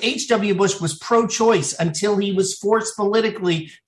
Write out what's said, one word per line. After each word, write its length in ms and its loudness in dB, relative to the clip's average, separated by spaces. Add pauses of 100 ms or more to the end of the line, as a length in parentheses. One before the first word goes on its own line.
H 240 -4
W 260 2
Bush 260 0
was 200 -6
pro-choice 800 2
until 380 0
he 140 0
was 280 -2
forced 360 0
politically 760 0 (160)